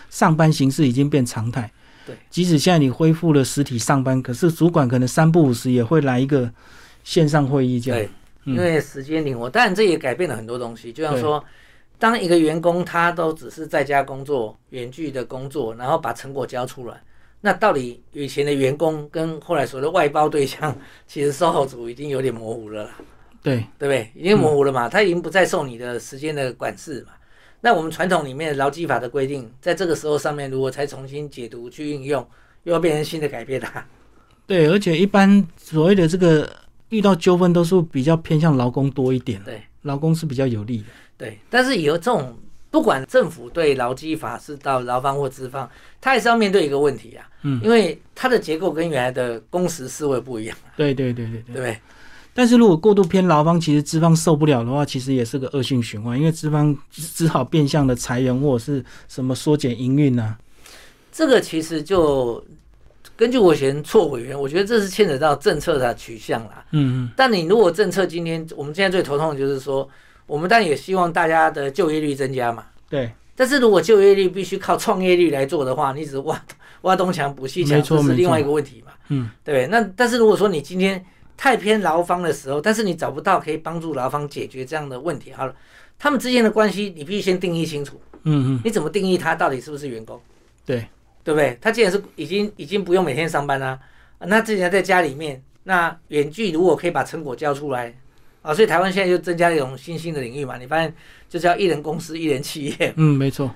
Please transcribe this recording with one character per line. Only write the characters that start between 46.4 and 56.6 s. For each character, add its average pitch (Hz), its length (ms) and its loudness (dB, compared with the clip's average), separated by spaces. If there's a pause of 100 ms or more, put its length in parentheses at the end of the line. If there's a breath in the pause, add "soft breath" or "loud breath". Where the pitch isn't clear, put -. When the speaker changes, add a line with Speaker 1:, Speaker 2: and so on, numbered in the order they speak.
Speaker 2:
对 185 160 4
一 143 40 -2
个 139 100 0
问 143 180 2
题 - 160 -20
啊。 - 140 -20 (140)
Speaker 1:
嗯。 135 200 -2
Speaker 2:
因 214 80 0
为 202 320 2 (140)
它 262 140 -2
的 233 100 4
结 156 180 -4
构 175 140 -2
跟 165 180 -2
原 135 140 0
来 127 80 0
的 123 260 -4 (120)
工 180 180 -2
时 143 200 -8
思 147 180 -8
维 135 140 0
不 123 200 -8
一 107 60 -10
样 110 200 -12
啊。 - 120 -20
Speaker 1:
对， 143 160 0
对， 131 180 -2
对， 120 140 -6
对， 113 80 -8
对。 113 80 -12
Speaker 2:
对 120 140 -16
不 135 60 -8
对？ 117 160 -6 (560 soft breath)
Speaker 1:
但 247 140 4
是 240 80 6
如 233 100 8
果 185 100 8
过 208 180 4
度 196 100 6
偏 185 240 2
劳 151 160 6
方， 170 160 4
其 156 160 0
实 147 80 2
资 160 160 -2
方 165 160 6
受 160 180 4
不 151 120 2
了 135 180 2
的 120 80 -4
话， 143 140 0
其 139 120 -6
实 135 160 -2
也 127 120 2
是 127 120 -6
个 131 140 -6
恶 139 100 -2
性 123 220 0
循 110 180 -10
环， 120 160 -4
因 143 60 2
为 160 80 4
资 156 180 -4
方 151 240 2 (160)